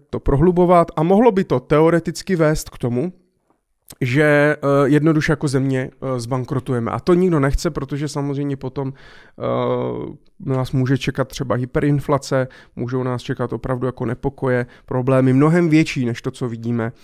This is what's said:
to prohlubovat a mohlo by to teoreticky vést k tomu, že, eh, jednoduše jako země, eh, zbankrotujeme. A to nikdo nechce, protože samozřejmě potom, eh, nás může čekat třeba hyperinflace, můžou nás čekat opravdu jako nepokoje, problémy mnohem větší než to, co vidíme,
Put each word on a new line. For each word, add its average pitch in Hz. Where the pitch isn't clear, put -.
to 113
prohlubovat 170
a 156
mohlo 202
by 190
to 131
teoreticky 165
vést 156
k -
tomu, 131
že, 135
eh, 147
jednoduše 151
jako 151
země, 131
eh, 131
zbankrotujeme. 123
A 123
to 180
nikdo 175
nechce, 139
protože 143
samozřejmě 143
potom, 135
eh, 123
nás 131
může 131
čekat 135
třeba 123
hyperinflace, 135
můžou 123
nás 123
čekat 127
opravdu 123
jako 127
nepokoje, 127
problémy 131
mnohem 160
větší 151
než 117
to, 131
co 127
vidíme, 113